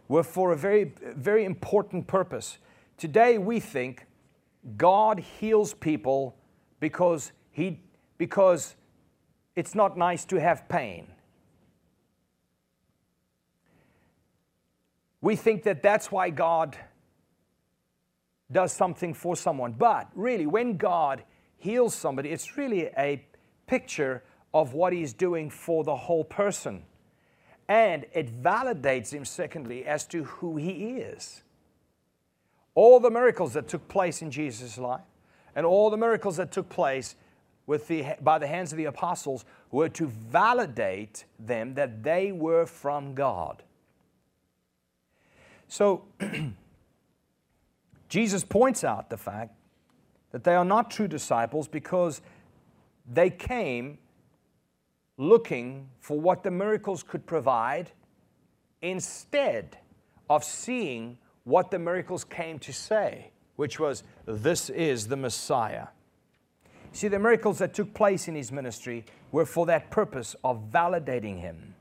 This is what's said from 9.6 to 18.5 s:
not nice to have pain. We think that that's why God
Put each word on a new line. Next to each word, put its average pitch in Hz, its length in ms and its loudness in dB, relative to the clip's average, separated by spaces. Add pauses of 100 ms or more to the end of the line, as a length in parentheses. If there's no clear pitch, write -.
not 196 220 2
nice 175 300 0
to 180 140 0
have 156 280 2
pain. 107 380 -4 (4000)
We 208 160 2
think 220 260 2
that 190 200 0
that's - 280 4
why 185 200 0
God 160 460 0 (1700)